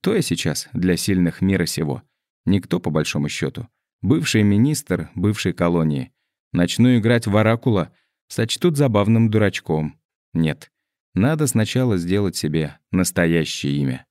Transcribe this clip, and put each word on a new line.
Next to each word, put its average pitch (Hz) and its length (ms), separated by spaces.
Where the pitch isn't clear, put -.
То 208 140
я - 60
сейчас - 520
для 87 240
сильных 90 440
мира 95 240
сего. 73 380
Никто, 90 340
по 87 100
большому 76 400
счету. - 380
Бывший 117 420
министр 101 720
бывшей 98 380
колонии. 80 580
Начну 117 460
играть 117 300
в 101 80
"Оракула" — 107 580
сочтут 143 500
забавным 113 520
дурачком. 90 680
Нет. 80 380
Надо 143 340
сначала 113 500
сделать 92 380
себе 76 440
настоящее 85 880
имя. 65 340